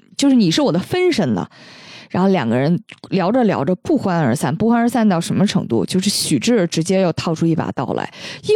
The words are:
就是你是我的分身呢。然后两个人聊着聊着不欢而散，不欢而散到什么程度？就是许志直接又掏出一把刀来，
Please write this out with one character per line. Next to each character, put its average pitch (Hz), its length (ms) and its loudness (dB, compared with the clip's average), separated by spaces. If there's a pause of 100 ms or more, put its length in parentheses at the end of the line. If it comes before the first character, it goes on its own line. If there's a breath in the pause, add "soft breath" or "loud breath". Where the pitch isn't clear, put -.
(180)
就 277 120 2
是 262 60 6
你 196 160 4
是 294 100 0
我 254 100 2
的 170 60 0
分 359 340 0
身 214 220 0
呢。 80 140 -4 (600 loud breath)
然 175 120 -2
后 196 80 4
两 160 180 0
个 117 80 0
人 147 240 2 (300)
聊 185 220 0
着 254 140 2
聊 139 200 0
着 180 100 0
不 311 220 -2
欢 175 220 0
而 127 160 2
散， 151 200 -2
不 214 140 0
欢 240 80 2
而 233 100 2
散 226 200 2
到 175 120 2
什 - 140 -4
么 196 140 2
程 - 200 -2
度？ 113 160 0
就 - 160 -2
是 196 120 -2
许 - 260 -2
志 208 300 2
直 165 160 -2
接 190 180 0
又 175 120 2
掏 - 200 -4
出 170 120 -2
一 165 100 2
把 - 160 -4
刀 - 220 -6
来， 53 140 -4 (480 loud breath)